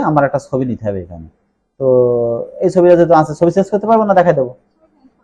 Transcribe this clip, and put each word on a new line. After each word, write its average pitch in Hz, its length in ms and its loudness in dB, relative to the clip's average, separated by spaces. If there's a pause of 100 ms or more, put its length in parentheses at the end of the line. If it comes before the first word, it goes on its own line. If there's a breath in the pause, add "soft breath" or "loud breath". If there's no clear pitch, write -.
আমার 151 200 0
একটা 135 200 -4
ছবি 131 220 -4
নিতে 110 180 -10
হবে 98 160 -6
এখানে। 85 240 -18 (520)
তো 135 60 -4 (760)
এই 175 100 0
ছবিটা 175 240 4
যেহেতু 165 220 2
আছে, 156 200 -2
ছবি 170 160 2
চেঞ্জ 190 160 0
করতে 208 180 -4
পারবো 220 180 2
না, 196 100 0
দেখাই 175 200 2
দেবো। 127 140 -4 (720)